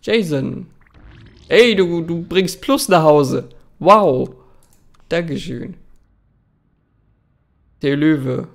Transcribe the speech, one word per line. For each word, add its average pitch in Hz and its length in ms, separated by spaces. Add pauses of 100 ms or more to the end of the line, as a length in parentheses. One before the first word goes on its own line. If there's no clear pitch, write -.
Jason. 180 640 (800)
Ey, 220 280
du, 175 260
du 170 220
bringst 175 380
Plus 277 260
nach 175 160
Hause. 147 460 (300)
Wow. 170 560 (720)
Dankeschön. 156 680 (2000)
Der 143 140
Löwe. 143 600